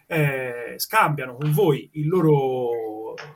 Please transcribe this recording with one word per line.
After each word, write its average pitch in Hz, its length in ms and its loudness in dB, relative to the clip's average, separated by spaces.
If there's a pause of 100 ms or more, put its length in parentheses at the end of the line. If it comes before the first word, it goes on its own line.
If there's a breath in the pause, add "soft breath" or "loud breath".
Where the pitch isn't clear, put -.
eh, 131 680 -2
scambiano 147 600 0
con 147 160 0
voi 156 400 2
il 151 160 -4
loro, 127 1040 0 (220)